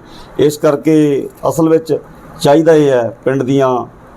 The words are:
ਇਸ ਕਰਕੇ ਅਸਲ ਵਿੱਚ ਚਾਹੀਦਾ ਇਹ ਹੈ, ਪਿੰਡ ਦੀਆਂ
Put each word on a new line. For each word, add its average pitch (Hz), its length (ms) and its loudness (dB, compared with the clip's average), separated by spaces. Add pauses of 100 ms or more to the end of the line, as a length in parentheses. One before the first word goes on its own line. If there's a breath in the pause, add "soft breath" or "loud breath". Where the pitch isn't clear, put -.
(400 loud breath)
ਇਸ 147 180 0
ਕਰਕੇ 151 720 0 (200)
ਅਸਲ 160 200 -2
ਵਿੱਚ 156 280 0 (440)
ਚਾਹੀਦਾ 156 320 4
ਇਹ 151 160 2
ਹੈ, 113 360 -2
ਪਿੰਡ 131 180 -2
ਦੀਆਂ 127 420 -2 (320)